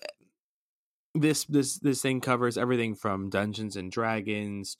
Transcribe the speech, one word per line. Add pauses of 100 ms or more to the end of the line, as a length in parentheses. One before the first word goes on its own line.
(1160)
this,
this,
this
thing
covers
everything
from
Dungeons
and
Dragons